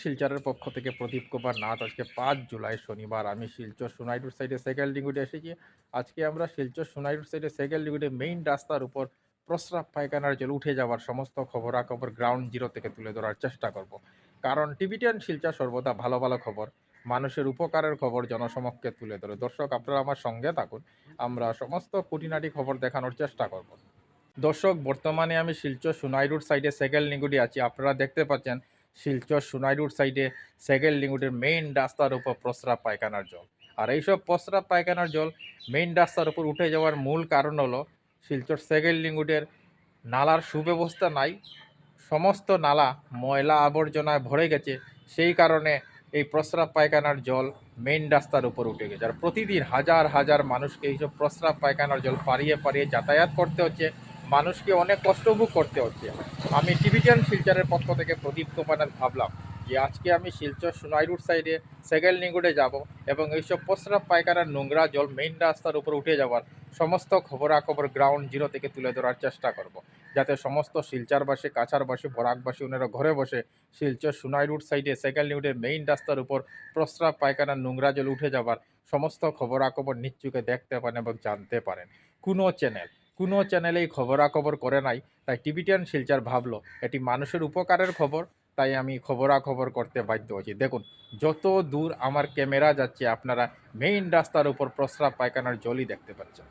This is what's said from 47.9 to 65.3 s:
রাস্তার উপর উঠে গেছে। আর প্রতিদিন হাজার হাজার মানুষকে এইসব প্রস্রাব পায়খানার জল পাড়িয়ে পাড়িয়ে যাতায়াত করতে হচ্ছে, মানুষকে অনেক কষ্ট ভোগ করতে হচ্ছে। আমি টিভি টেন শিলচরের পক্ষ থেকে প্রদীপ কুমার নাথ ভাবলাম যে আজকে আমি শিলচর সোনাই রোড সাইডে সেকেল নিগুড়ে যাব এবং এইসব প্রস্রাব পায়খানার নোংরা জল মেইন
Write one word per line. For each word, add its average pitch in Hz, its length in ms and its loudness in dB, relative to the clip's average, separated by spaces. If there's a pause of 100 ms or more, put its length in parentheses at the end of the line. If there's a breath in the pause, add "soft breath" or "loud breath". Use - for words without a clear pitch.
রাস্তার 135 360 4
উপর 120 120 -4 (100)
উঠে 104 160 -8
গেছে। 101 180 -8
আর 113 140 -4
প্রতিদিন 190 400 0 (120)
হাজার 156 320 6 (100)
হাজার 143 260 6 (120)
মানুষকে 139 380 -4
এইসব 143 280 -4
প্রস্রাব 147 440 2
পায়খানার 139 420 2
জল 131 100 2 (120)
পাড়িয়ে 143 280 4 (100)
পাড়িয়ে 143 280 2
যাতায়াত 139 460 4
করতে 175 280 2
হচ্ছে, 160 200 -2 (480)
মানুষকে 175 360 2 (120)
অনেক 196 240 2
কষ্ট 190 180 4 (140)
ভোগ 226 180 4
করতে 147 280 2
হচ্ছে। 113 220 -8 (500)
আমি 160 140 4 (100)
টিভি 233 240 6
টেন 240 220 10
শিলচরের 185 460 2
পক্ষ - 140 0 (120)
থেকে 165 140 0 (100)
প্রদীপ 147 320 -4
কুমার 156 260 0
নাথ 143 100 -2 (100)
ভাবলাম 123 280 0 (380)
যে 123 80 -2 (120)
আজকে - 200 -6 (100)
আমি 175 200 -2
শিলচর 156 420 -6
সোনাই 151 280 0
রোড 175 200 -4
সাইডে 160 260 2 (360)
সেকেল 170 340 6
নিগুড়ে 175 360 2
যাব 131 140 4 (380)
এবং 151 140 0 (120)
এইসব 165 300 -2
প্রস্রাব 196 420 0
পায়খানার 175 460 4
নোংরা 143 280 2 (120)
জল 143 120 2 (100)
মেইন 160 160 -4 (120)